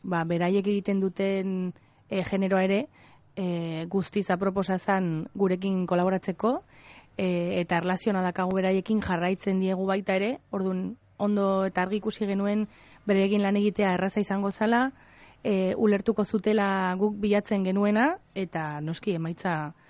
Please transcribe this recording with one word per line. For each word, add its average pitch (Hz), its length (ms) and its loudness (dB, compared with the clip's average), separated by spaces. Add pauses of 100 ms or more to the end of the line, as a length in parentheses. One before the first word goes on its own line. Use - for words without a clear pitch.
ba, 175 220 -2
beraiek 175 420 2
egiten 202 320 0
duten, 190 720 -2 (360)
eh, 185 160 -2
generoa 190 400 2
ere, 202 220 2 (500)
eh, 170 500 -4
guztiz 196 420 -2
aproposa 190 480 0
zan 180 560 0
gurekin 185 540 0
kolaboratzeko, 190 760 0 (540)
eh, 180 440 0
eta 175 160 0
erlazioa 185 440 0
dakagu 185 320 -2
beraiekin 190 480 2
jarraitzen 185 600 0
diegu 190 260 0
baita 196 280 0
ere, 214 240 -2 (120)
ordun 190 460 -4 (200)
ondo 196 480 2
eta 185 180 0
argi 190 140 -2
ikusi 214 280 -4
genuen 202 420 0 (380)
beraiekin 202 380 4
lan 196 140 2
egitea 202 360 2
erraza 190 260 0
izango 202 320 0
zala, 233 400 2 (520)
eh, 190 340 0
ulertuko 208 480 2
zutela 196 720 0
guk 208 240 0
bilatzen 202 420 2
genuena, 208 540 2 (160)
eta 156 480 -6
noski 160 320 -4
emaitza 165 600 -4 (160)